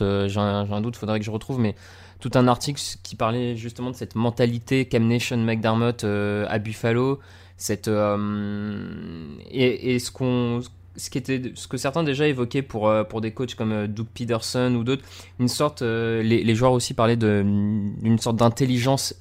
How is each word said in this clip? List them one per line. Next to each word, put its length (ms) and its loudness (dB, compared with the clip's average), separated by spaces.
euh, 260 2
j'ai 120 -2
un, 280 0
j'ai 60 -4
un 80 -2
doute, 160 -4
faudrait 200 -2
que 80 -4
je 60 -6
retrouve, 280 -4
mais 140 2
tout 160 -6
un 120 6
article 320 0
qui 140 -14
parlait 400 -2
justement 340 -8
de 60 -10
cette 180 -10
mentalité 720 0
Cam 220 2
Nation 300 0
McDermott, 640 0
euh, 440 0
à 120 -2
Buffalo, 600 0
cette, 300 -4
euh, 1400 -2
et, 460 0
et 40 0
ce 120 -6
qu'on, 480 -2
ce 120 -10
qui 80 -6
était, 240 -2
ce 140 -14
que 80 -6
certains 260 -2
déjà 240 2
évoquaient 340 0
pour, 280 0
euh, 160 4
pour 160 -6
des 100 -4
coachs 240 -6
comme, 160 -2
euh, 160 -2
Doug 260 -6
Peterson 640 0
ou 60 -2
d'autres, 200 -2
une 80 4
sorte, 360 0
euh, 380 0
les, 220 4
les 100 4
joueurs 200 4
aussi 200 0
parlaient 220 4
de, 300 4
d'une 760 2
sorte 160 0
d'intelligence 840 2